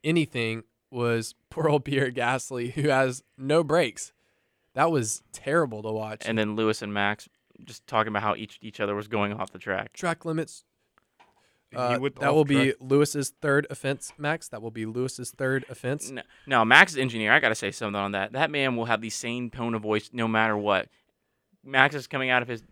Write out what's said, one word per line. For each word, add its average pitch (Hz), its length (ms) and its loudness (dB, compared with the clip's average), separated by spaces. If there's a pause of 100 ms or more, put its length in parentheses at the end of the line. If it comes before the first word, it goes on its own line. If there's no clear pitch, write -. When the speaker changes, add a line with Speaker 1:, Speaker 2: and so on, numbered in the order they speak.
Speaker 1:
anything 120 600 0 (280)
was 120 500 -2
<laughs> - 80 -20
poor 151 200 0
old 147 160 2
Pierre 135 260 0
Gasly, 123 640 -2
who 147 160 0
has 131 340 2 (140)
no 147 260 2
brakes. 147 480 0 (640)
That 160 180 2
was 120 320 -2 (100)
terrible 139 500 -2
to 110 80 -6
watch. 110 360 -6
Speaker 2:
And 113 100 0
then 107 180 2
Lewis 110 260 2
and 104 120 -6
Max 101 340 0 (380)
just - 220 -20
talking 110 220 0
about 104 140 -2
how 107 120 0
each, - 260 -12
each 110 180 -14
other 101 160 -2
was 104 120 -6
going 104 260 0
off 95 180 -8
the 92 80 -18
track. 98 340 -6
Speaker 1:
Track - 320 -6
limits. 160 380 -6 (1080)
Speaker 3:
He - 60 -14
Speaker 1:
Uh, 123 220 0
Speaker 3:
went 135 200 -4
Speaker 1:
that 143 100 2
Speaker 3:
off 147 60 4
Speaker 1:
will 151 100 6
be 135 260 4
Speaker 3:
track. - 80 -4
Speaker 1:
Lewis's 143 600 2
third 143 280 2
offense, 135 480 -6
Max. 151 320 -6
That 110 120 -14
will 113 100 -10
be 113 140 -6
Lewis's 123 460 -6
third 135 380 -2
offense. 131 420 -6
Speaker 2:
No, 123 100 -12 (240)
no, 123 200 4
Max's 156 320 8
engineer, 117 340 0
I 147 80 6
gotta 117 160 2
say 98 160 -4
something 104 280 -6
on 101 120 -2
that. 101 220 -4
That 151 180 0
man 135 240 0
will 113 100 -2
have 113 160 0
the 113 80 -10
same 120 400 -6
tone 117 240 -6
of 110 80 -4
voice 107 320 -2
no 117 140 -2
matter 110 300 2
what. 104 320 0 (760)
Max 135 320 2
is 131 120 -10
coming 131 220 -2
out 127 120 4
of 120 80 -4
his 113 220 -8